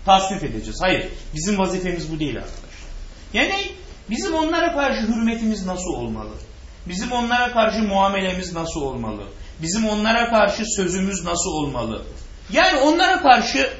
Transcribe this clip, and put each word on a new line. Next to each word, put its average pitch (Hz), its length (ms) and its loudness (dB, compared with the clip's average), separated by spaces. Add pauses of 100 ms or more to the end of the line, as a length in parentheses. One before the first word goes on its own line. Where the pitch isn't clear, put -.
Tasnif 190 380 6
edeceğiz. 110 380 -6
Hayır. 170 260 2 (280)
Bizim 185 220 0
vazifemiz 175 540 -2
bu 156 80 -4
değil 139 180 -2
arkadaşlar. - 280 -10 (680)
Yani 320 220 2 (540)
bizim 330 240 -2
onlara 320 400 2
karşı 254 280 0
hürmetimiz 220 640 0
nasıl 185 280 -4
olmalı? 110 380 -6 (560)
Bizim 214 240 -6
onlara 240 420 2
karşı 220 300 2
muamelemiz 190 720 0
nasıl 165 280 -4
olmalı? 117 420 -4 (380)
Bizim 214 280 0
onlara 226 400 2
karşı 214 360 4
sözümüz 190 580 0
nasıl 170 260 -2
olmalı? 127 560 -4 (460)
Yani 320 280 4
onlara 359 420 4
karşı 262 480 6 (100)